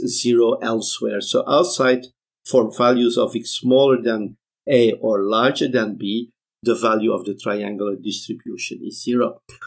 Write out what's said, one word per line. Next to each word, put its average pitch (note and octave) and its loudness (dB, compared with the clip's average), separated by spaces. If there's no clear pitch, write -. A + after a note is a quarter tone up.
zero A#2+ 2
elsewhere. A2 -4
So - -2
outside C3+ 2
for A#2 2
values B2 2
of A#2 0
x A2+ -6
smaller B2+ 4
than A2 -4
A A#2+ 4
or G#2+ 0
larger A#2+ 0
than A2 -2
B, G#2+ -6
the A2+ 2
value A2 2
of F#2 -4
the G2+ -6
triangular G#2 -4
distribution - -10
is - -12
zero. A#2+ -2